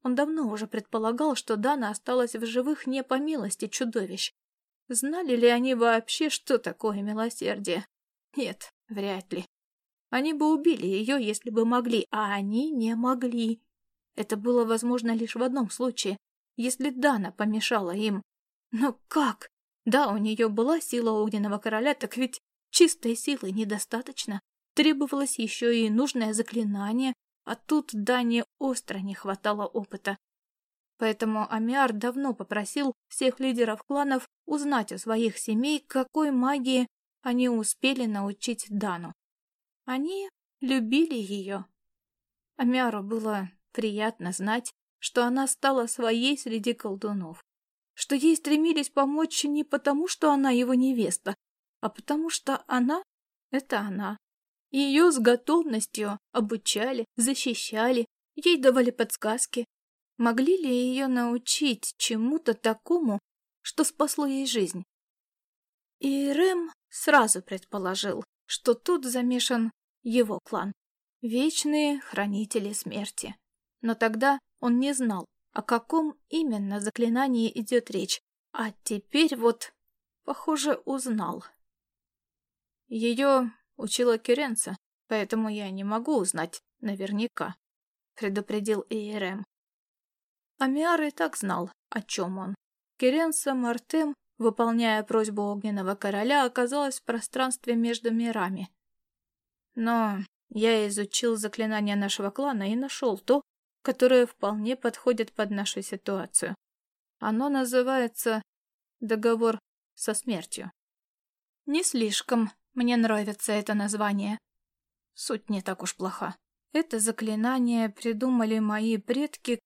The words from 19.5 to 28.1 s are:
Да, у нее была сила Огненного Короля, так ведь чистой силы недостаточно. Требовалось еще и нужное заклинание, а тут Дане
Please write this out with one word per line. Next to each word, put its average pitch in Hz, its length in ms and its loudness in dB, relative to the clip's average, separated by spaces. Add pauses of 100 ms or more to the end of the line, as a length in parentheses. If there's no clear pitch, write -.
Да, 254 240 4
у 208 80 0
нее 214 320 0
была 247 320 2
сила 233 300 0
Огненного 208 480 0
Короля, 226 340 0
так - 240 -6
ведь 254 240 -2 (300)
чистой 233 440 4
силы 226 360 -4
недостаточно. 208 920 -6 (320)
Требовалось 277 640 2
еще 233 300 0
и 226 200 4
нужное 226 440 0
заклинание, 220 800 -2 (320)
а 233 100 -6
тут - 380 -2
Дане 233 500 2 (160)